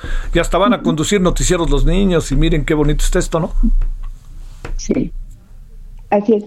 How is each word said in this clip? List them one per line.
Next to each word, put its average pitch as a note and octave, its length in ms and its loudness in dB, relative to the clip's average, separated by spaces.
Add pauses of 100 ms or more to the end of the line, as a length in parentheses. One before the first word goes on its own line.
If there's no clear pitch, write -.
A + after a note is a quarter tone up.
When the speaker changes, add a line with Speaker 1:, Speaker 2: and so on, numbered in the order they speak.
(320)
Speaker 1:
Y E3 60 2
hasta E3+ 200 2
van G3+ 160 4
a - 80 -2
conducir E3 380 0
noticieros E3+ 500 2
los C#3 140 4
niños F3+ 460 2
y C3+ 60 0
miren D#3 280 2
qué D#3+ 100 0
bonito D3 300 2
está - 140 2
esto, E3+ 220 -2
¿no? F#3 120 -4 (1200)
Speaker 2:
Sí, - 360 -4 (1000)
así G#3 240 2
es. G#3 120 0